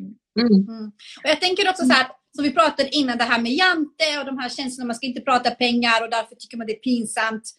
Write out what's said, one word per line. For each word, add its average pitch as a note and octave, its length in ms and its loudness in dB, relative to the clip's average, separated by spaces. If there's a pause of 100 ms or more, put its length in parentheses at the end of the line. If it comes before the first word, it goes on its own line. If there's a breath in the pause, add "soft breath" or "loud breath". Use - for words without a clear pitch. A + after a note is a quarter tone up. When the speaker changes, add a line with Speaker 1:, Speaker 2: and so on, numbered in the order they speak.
(400)
Speaker 1:
Mm. A#3 120 4 (160)
Speaker 2:
Mm. A3 180 -14 (380 loud breath)
Och C4+ 60 0
jag D4+ 100 0
tänker F#4 280 0
också F#4 160 0
så B3+ 80 6
här, C4 140 4 (300)
som C#4+ 80 -2
vi D4 100 2
pratade D4 420 2
innan, B3+ 220 0
det A#3+ 60 2
här A#3 180 2
med A#3 100 -2
jante D#4+ 680 0
och C4 60 -6
de C4 120 -8
här B3 100 -6
känslorna, B3+ 380 -8
man A#3 100 -4
ska C4+ 100 -10
inte B3 140 -6
prata B3 300 2
pengar A#3+ 540 2
och A3 60 -6
därför A3+ 240 -4
tycker - 220 -18
man A#3 100 -10
det G#3+ 60 -4
är G#3+ 80 -10
pinsamt A3 600 -4 (160)